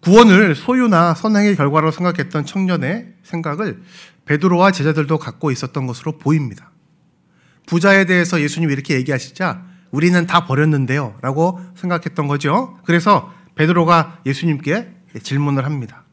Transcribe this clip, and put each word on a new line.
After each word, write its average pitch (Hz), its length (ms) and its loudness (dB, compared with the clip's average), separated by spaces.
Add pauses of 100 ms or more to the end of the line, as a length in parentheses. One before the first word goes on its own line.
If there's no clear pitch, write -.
구원을 202 540 6
소유나 190 600 2
선행의 208 400 0
결과로 151 360 0
생각했던 170 560 -4
청년의 185 760 -4
생각을 165 600 -8 (420)
베드로와 180 480 2
제자들도 156 460 -2
갖고 147 320 -6
있었던 131 360 -6
것으로 127 320 -8
보입니다. 139 520 -2 (960)
부자에 196 400 4
대해서 180 340 0
예수님이 147 320 -2
이렇게 135 220 -4
얘기하시자 131 680 -4 (260)
"우리는 170 360 2
다 175 200 0
버렸는데요" 135 760 -2
라고 160 400 -2 (160)
생각했던 170 500 -6
거죠. 143 580 -2
그래서 170 500 0 (200)
베드로가 165 720 2
예수님께 151 680 -4 (280)
질문을 139 440 -2
합니다. 139 460 -10